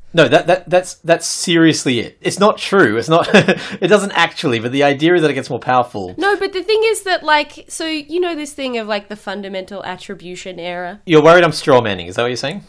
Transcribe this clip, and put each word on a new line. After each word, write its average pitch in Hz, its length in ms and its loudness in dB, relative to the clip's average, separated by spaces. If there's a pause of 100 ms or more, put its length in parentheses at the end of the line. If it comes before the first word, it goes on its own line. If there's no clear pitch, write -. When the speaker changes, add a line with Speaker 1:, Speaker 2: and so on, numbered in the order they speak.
(140)
Speaker 1:
No, 156 140 6
that, 156 200 2
that, - 220 0
that's, 180 260 -2
that's 165 320 -2
seriously 160 720 0
it. - 220 -10
It's - 180 -4
not 208 180 4
true. 131 400 2
It's 110 100 -4
not, 151 220 2
<laughs> - 40 2
it 190 540 0
doesn't 196 240 2
actually, 160 480 -2
but 120 140 -6
the 139 100 2
idea 143 300 2
is 175 80 4
that 147 100 2
it 127 40 -6
gets 131 140 -6
more 123 100 -6
powerful. 120 580 -2
Speaker 2:
No, 392 180 0
but 392 180 -6
the 370 100 -6
thing 427 240 0
is 415 160 -2
that, 349 200 -2
like, 302 460 -2
so - 160 -8
you 311 340 -6
know 349 160 -2
this 302 180 -10
thing 254 240 -6
of, 220 100 -6
like, 208 200 -6
the 214 80 -14
fundamental 190 680 -10
attribution 180 720 -14
error? 175 460 -10
Speaker 1:
You're 156 180 6
worried 170 220 8
I'm 156 80 0
straw 131 280 2
manning, 95 260 -6
is 92 80 -12
that 120 80 -2
what 123 60 -2
you're 123 60 -4
saying? 151 340 -8